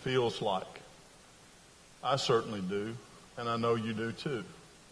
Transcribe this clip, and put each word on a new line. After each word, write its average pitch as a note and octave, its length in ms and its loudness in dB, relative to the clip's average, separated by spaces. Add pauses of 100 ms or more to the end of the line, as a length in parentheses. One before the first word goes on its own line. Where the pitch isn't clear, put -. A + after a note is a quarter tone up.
feels B2+ 400 2
like. G2+ 240 0 (1400)
I C3+ 120 2
certainly A2+ 460 2
do, G2+ 340 -4 (420)
and A#2+ 100 -4
I A#2 100 2
know A#2 180 4
you A2+ 180 0
do A2+ 200 -2
too. B2+ 300 -4 (480)